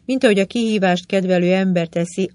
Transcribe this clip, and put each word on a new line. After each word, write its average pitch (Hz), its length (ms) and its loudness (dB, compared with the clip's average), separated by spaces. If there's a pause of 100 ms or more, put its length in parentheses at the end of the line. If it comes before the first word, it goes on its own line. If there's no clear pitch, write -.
Mint 262 180 -2
ahogy 208 160 4
a 196 60 0
kihívást 196 600 0
kedvelő 185 480 0
ember 185 340 0
teszi, 175 480 -6